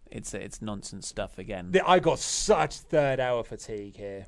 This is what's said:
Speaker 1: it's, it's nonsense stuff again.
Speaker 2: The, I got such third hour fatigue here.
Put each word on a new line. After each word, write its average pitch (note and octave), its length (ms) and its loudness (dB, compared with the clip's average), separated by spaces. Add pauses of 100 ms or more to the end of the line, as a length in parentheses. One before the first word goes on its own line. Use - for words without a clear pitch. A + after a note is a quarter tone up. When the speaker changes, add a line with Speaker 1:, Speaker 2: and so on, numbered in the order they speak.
(100)
Speaker 1:
it's, - 240 -10
it's G2 260 -8
nonsense G2+ 460 -8
stuff - 320 -6
again. F#2 320 -8
Speaker 2:
The, F#3 180 4
I F3+ 120 8
got C#3 180 4
such - 600 2
third C#3 420 2
hour B2 240 0
fatigue G#2 520 -10
here. G2 320 -10